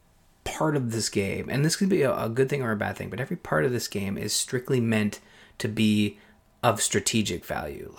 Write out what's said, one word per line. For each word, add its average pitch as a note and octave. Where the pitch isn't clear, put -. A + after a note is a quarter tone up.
part -
of A#2+
this A2
game, -
and C#3
this D#3+
could F#3+
be F3
a, B2+
a A2+
good C3
thing C#3+
or A2+
a G#2
bad G2+
thing, G2
but -
every E3+
part D#3
of C3+
this -
game G2
is G#2
strictly B2+
meant G#2+
to -
be G#2+
of A2
strategic G2
value. -